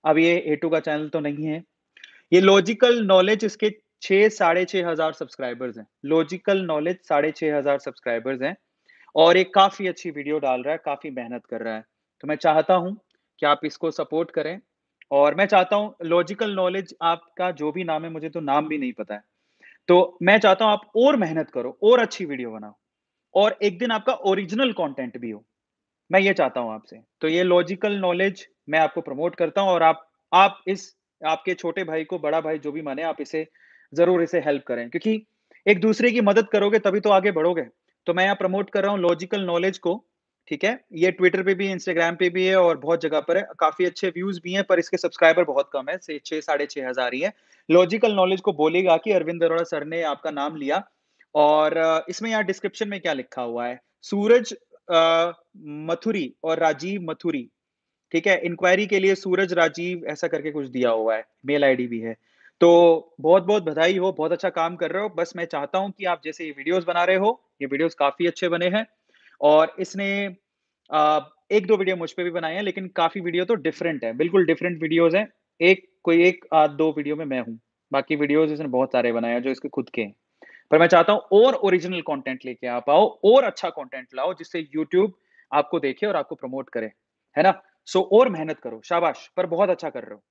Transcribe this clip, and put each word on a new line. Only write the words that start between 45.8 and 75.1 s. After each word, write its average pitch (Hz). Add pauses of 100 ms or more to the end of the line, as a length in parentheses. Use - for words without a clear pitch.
है, 180
से 151
छह, 156
साढ़े 147
छह 135
हज़ार 127
ही 131
है। 196 (360)
लॉजिकल 190
नॉलेज 185
को 196
बोलेगा 165
कि 208
अरविंद 170
अरोड़ा 165
सर 160
ने 165
आपका 151
नाम 147
लिया 151 (520)
और, 151
अ, 160
इसमें 220
यहाँ 214
डिस्क्रिप्शन 196
में 196
क्या 165
लिखा 127
हुआ 120
है, 127 (220)
सूरज, 214 (380)
अ, 165 (240)
मथुरी 160 (100)
और 160
राजीव 170
मथुरी, 156 (640)
ठीक 165
है? 185
इंक्वायरी 185
के 196
लिए 190
सूरज 185
राजीव 170
ऐसा 151
करके 156
कुछ 143
दिया 123
हुआ 113
है, 113 (220)
मेल 143
आईडी 127
भी 117
है। 117 (440)
तो 170 (520)
बहुत-बहुत 185
बधाई 160
हो, 185
बहुत 156
अच्छा 175
काम 170
कर 165
रहे 185
हो। 214
बस 170
मैं 170
चाहता 156
हूँ 196
कि 190
आप 175
जैसे 160
ये 151
वीडियोज़ 160
बना 175
रहे 190
हो, 214 (180)
ये 139
वीडियोज़ 147
काफी 147
अच्छे 170
बने 175
हैं 214 (540)
और 151
इसने, 196 (540)
अ, 151 (200)
एक 202
दो 214
वीडियो 185
मुझ 165
पे 175
भी 175
बनाए 165
हैं, 202
लेकिन 190
काफी 175
वीडियो 175
तो 233
डिफरेंट 156
है, 113
बिल्कुल 170
डिफरेंट 165
वीडियोज़ 165